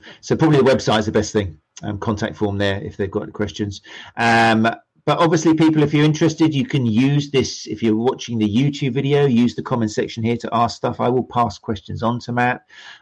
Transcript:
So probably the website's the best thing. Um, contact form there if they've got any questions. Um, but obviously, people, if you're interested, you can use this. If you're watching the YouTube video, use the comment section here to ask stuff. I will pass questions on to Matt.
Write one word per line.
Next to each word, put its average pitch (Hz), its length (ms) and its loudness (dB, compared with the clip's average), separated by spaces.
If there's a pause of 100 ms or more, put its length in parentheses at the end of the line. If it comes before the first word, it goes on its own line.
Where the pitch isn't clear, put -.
(200)
So - 140 -4
probably 151 220 2
the 131 80 4
website's 110 420 2
the 107 60 -2
best 104 200 -2
thing. 95 280 -4 (240)
Um, 104 160 -8
contact 113 340 -4
form 101 240 -4
there 101 240 -2
if 104 140 -12
they've 98 140 -4
got 104 120 -4
any - 80 -12
questions. 104 520 -6 (340)
Um, 113 500 4 (380)
but 147 140 0
obviously, 165 360 4
people, 156 300 4
if 143 100 0
you're 147 100 4
interested, 156 480 2
you 135 140 0
can 131 200 0
use 139 440 2
this. - 380 -2
If 107 160 -6
you're 110 100 4
watching 117 440 -2
the 107 140 2
YouTube 143 400 0
video, 139 340 2
use 120 280 2
the 120 80 -8
comment 113 300 -2
section 117 320 -4
here 117 140 0
to 113 140 -8
ask 113 240 0
stuff. 120 220 -6
I 120 100 0
will 123 160 0
pass 117 320 -2
questions 104 460 -8
on 117 180 -2
to 120 120 -10
Matt. 123 340 -2 (360)